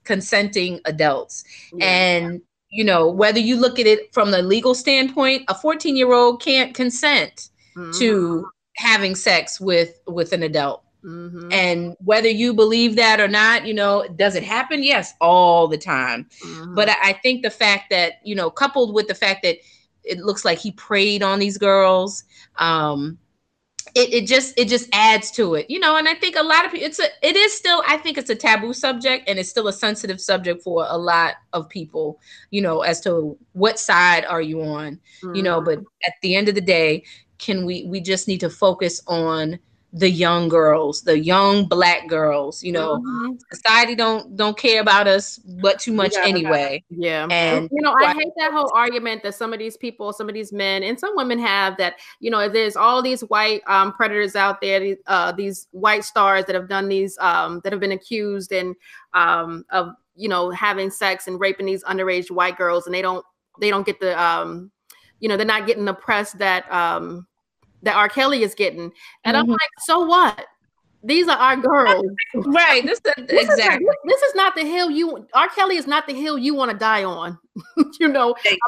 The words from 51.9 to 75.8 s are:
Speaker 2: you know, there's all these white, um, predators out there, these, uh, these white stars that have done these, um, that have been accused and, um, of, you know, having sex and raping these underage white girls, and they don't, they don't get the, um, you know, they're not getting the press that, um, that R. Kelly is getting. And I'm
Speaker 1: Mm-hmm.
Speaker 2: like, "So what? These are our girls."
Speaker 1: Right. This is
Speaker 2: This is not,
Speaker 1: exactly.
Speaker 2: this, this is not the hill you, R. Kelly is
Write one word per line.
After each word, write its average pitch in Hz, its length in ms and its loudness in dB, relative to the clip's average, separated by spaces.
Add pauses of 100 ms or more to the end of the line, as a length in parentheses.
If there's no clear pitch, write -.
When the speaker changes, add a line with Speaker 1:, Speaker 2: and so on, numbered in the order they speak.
Speaker 2:
you 226 100 -4
know, 208 160 0
there's 208 300 0
all 240 240 2
these 254 240 -4
white, 214 420 0
um, 196 240 4
predators 208 460 -2
out 196 240 0
there, 196 180 0
these, 196 180 -4 (100)
uh, 180 260 0
these 196 380 -8
white 208 340 0
stars 196 400 2
that 185 100 -4
have 185 140 -6
done 196 180 -2
these, 196 300 -2
um, 170 480 0
that 196 80 -4
have 196 80 -6
been 196 100 -2
accused 202 640 -6
and, 180 220 -4 (380)
um, 170 560 0
of, 180 200 -2 (260)
you 208 140 -8
know, 180 200 -2
having 190 400 -4
sex 190 380 -4
and 185 140 -8
raping 196 240 -2
these 190 180 -6
underage 185 480 -4
white 180 260 -2
girls, 175 280 -2
and 180 100 -6
they 185 60 -2
don't, 185 240 -6 (340)
they 208 100 0
don't 196 160 -2
get 202 140 -6
the, 180 220 -2
um, 170 500 -4 (480)
you 220 80 -4
know, 208 80 0
they're 208 100 -2
not 214 220 0
getting 214 180 0
the 190 80 -2
press 208 400 -4
that, 185 380 -2
um, 170 560 -4 (560)
that 196 140 0
R. 208 100 4
Kelly 269 360 0
is 202 120 -4
getting. 170 380 -4 (320)
And 226 100 0
I'm 220 80 2
Speaker 1:
Mm-hmm. 233 80 0
Speaker 2:
like, 214 80 0 (200)
"So 339 260 2
what? 349 400 2 (580)
These 320 240 2
are 294 100 2
our 254 200 4
girls." 269 480 4 (280)
Speaker 1:
Right. 277 520 4
This 392 200 -2
is 269 220 -2
Speaker 2:
This - 140 4
is - 80 -2
not, 587 100 4
Speaker 1:
exactly. 392 260 2
Speaker 2:
this, 571 100 2 (100)
this 494 240 2
is - 60 -6
not 381 200 2
the 320 80 -2
hill 349 260 -2
you, 302 440 -4
R. 311 160 4
Kelly 381 260 0
is 294 100 -6